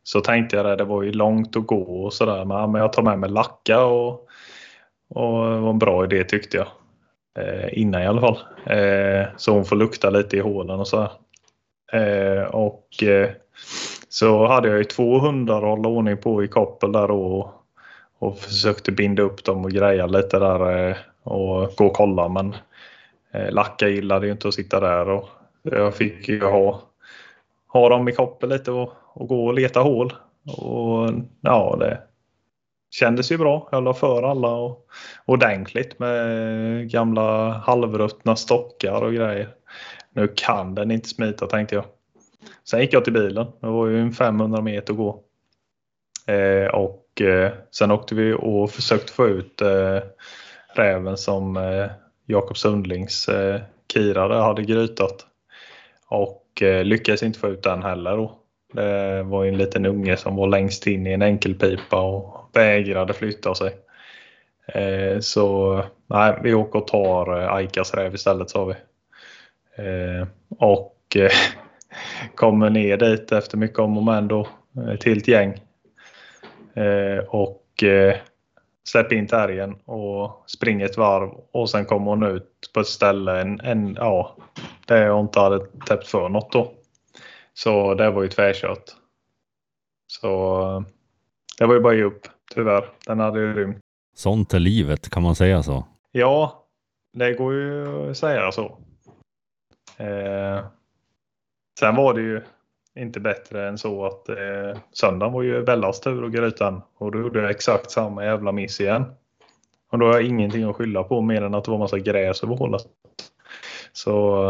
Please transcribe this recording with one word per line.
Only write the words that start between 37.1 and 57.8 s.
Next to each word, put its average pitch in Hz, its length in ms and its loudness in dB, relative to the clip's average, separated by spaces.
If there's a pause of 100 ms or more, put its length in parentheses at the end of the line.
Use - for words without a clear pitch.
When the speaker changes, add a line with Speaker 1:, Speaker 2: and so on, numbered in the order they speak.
Speaker 1:
halvruttna 110 840 0
stockar 107 640 -2
och 113 120 0
grejer. 107 360 -2 (640)
Nu 104 220 0
kan 95 400 -2
den 107 160 -2
inte 113 180 -4
smita, 107 380 -4
tänkte 107 280 -2
jag. 101 100 -4 (800)
Sen 117 180 0
gick 139 120 0
jag 127 100 6
till 120 100 0
bilen. 107 340 0 (120)
Det - 80 -8
var 113 200 0
ju 113 120 2
en 117 120 0
femhundra 110 500 0
meter 107 320 -4
att 107 40 -6
gå. 104 260 -4 (1040)
Eh, 98 400 2
och, - 540 -4
eh, 95 300 4 (200)
sen 104 200 2
åkte 104 240 -2
vi 110 240 2
och 107 320 0
försökte - 420 -2
få 123 140 4
ut, 92 340 -2
eh, 98 380 2 (760)
räven 95 420 0
som, 95 400 -4
eh, 95 300 -2 (380)
Jakob 101 320 -2
Sundlings, 95 720 -2
eh, 98 320 -2 (320)
Kira 101 340 2
där 110 140 0
hade 110 220 0
grytat. 110 600 -2 (840)
Och, - 540 -6
eh, 95 220 4
lyckades 107 400 0
inte 110 160 -4
få - 80 -2
ut 95 160 -6
den 92 200 0